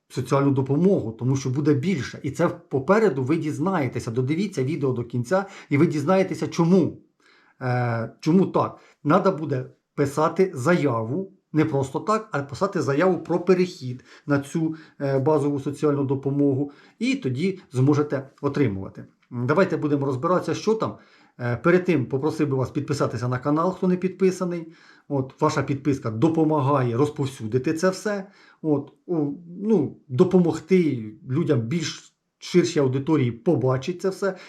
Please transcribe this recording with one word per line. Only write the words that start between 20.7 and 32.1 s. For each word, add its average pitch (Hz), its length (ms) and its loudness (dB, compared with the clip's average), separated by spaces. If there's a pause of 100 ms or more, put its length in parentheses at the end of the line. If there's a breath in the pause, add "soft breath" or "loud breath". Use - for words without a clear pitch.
там. 131 220 -4 (440 soft breath)
Е, 120 160 -2
перед 180 280 4
тим 143 220 2
попросив 147 420 0
би 131 80 -2
вас 127 140 -2
підписатися 127 580 -2
на 127 100 -2
канал, 160 340 0
хто 185 160 -2
не 180 80 2
підписаний. 180 760 -2 (360 loud breath)
От, 135 320 -4
ваша 151 220 0
підписка 131 480 -2
допомагає 143 840 2
розповсюдити 131 760 -2
це 180 160 0
все. 196 360 -4 (360 loud breath)
От, 147 300 -2 (140)
о, 151 260 -2 (300)
ну, 196 340 0 (120)
допомогти 165 960 2 (260)
людям 139 300 0
більш 139 540 -6 (240)